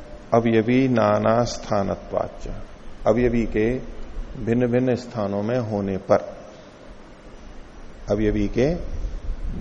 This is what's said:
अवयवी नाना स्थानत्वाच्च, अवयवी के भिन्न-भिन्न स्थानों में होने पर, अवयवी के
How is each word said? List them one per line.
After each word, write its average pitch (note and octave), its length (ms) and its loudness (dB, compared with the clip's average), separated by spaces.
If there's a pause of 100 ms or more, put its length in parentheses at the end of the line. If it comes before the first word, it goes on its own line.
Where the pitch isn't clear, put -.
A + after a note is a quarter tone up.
(340)
अवयवी A#2 540 6
नाना A2 560 4
स्थानत्वाच्च, - 1040 -2 (580)
अवयवी A#2 380 4
के A2+ 340 0 (580)
भिन्न-भिन्न B2 580 2
स्थानों G2+ 480 -4
में A#2+ 160 0
होने G2+ 380 -2
पर, - 380 2 (1800)
अवयवी G#2 360 2
के C#3+ 280 2 (840)